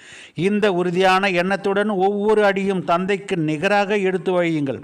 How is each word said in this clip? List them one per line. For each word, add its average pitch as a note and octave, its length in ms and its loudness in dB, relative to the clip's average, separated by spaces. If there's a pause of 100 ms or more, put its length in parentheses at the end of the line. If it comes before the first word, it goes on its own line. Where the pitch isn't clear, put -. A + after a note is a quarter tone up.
(340)
இந்த G3+ 400 0
உறுதியான F#3 540 2
எண்ணத்துடன் F#3+ 640 0
ஒவ்வொரு G#3 560 2
அடியும் G3 380 0
தந்தைக்கு F#3+ 540 -2
நிகராக F#3+ 600 0
எடுத்து F#3 440 0
வையுங்கள். D3 420 -2